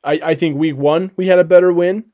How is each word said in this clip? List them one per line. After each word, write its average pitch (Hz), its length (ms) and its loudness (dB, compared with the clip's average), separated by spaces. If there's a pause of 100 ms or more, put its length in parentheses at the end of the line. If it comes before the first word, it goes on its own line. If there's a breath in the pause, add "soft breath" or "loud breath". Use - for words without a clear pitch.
I, 147 200 -2
I 165 100 -2
think 151 240 -4
week 151 180 -2
one, 156 400 -2
we 185 120 -4
had 185 100 4
a 180 60 4
better 180 280 4
win. 180 420 -2